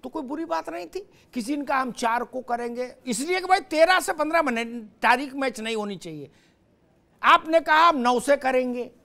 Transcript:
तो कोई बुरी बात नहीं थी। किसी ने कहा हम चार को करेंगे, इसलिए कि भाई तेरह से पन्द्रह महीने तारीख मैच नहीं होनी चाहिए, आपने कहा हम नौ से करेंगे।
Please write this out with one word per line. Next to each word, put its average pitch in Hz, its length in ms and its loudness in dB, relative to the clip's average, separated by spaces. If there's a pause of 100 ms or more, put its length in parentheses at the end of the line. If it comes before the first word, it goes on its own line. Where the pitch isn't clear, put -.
तो 262 60 -12
कोई 311 140 -8
बुरी 302 220 -8
बात 330 240 -6
नहीं 339 180 -10
थी। 370 120 -10 (340)
किसी 254 240 -4
ने 285 80 -6
कहा 269 140 0
हम 254 120 -4
चार 240 320 -2
को 254 180 -10
करेंगे, 240 540 -8 (120)
इसलिए 285 320 -2
कि 359 60 -8
भाई 370 140 4
तेरह 339 400 4
से 359 140 -4
पन्द्रह 311 280 2
महीने 233 240 0 (140)
तारीख 247 560 0
मैच 269 240 -4
नहीं 220 160 -6
होनी 208 220 -6
चाहिए, 151 340 -14 (920)
आपने 320 360 6
कहा 320 280 4
हम 330 100 4
नौ 247 220 2
से 277 180 2
करेंगे। 254 540 -2 (140)